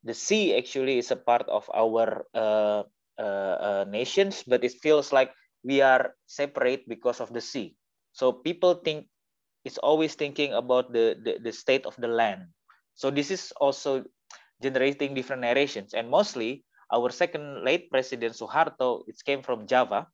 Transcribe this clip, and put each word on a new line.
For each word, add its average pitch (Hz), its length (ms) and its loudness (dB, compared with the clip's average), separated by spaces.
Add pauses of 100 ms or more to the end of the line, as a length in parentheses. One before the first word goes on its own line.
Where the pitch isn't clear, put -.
the 117 100 -8
sea 196 420 2
actually 131 400 -2
is 120 140 -2
a 127 60 0
part 120 320 2
of - 260 -2
our, 113 580 0
uh, 107 500 2 (360)
uh, 113 40 -8
uh, 98 640 -2
nations, 127 580 -2
but 123 160 2
it 123 180 0
feels 151 320 2
like 131 200 4 (320)
we 135 180 4
are 131 320 6 (120)
separate 135 640 -2
because 117 320 -4
of 117 140 -10
the 120 60 -4
sea. 107 340 -8 (380)
So 127 200 2
people 175 420 2
think, 156 320 -4 (580)
it's - 140 -10
always 156 360 2
thinking 143 400 -4
about 123 380 0
the, 113 300 2
the, 113 200 -4
the 117 100 -6
state 131 320 -2
of - 120 -10
the 120 120 -6
land. 107 380 -2 (480)
So 135 160 -2
this 143 200 -2
is - 300 -8
also 139 440 0 (580)
generating 135 520 0
different 127 280 -6
narrations. 123 520 -2
And 117 140 -4
mostly 139 560 0 (300)
our 123 160 2
second 147 540 -6
late 160 260 0
president 120 440 -2
Suharto, 127 720 -2
it - 80 -16 (100)
came 139 160 -2
from 110 240 -6
Java. 123 480 2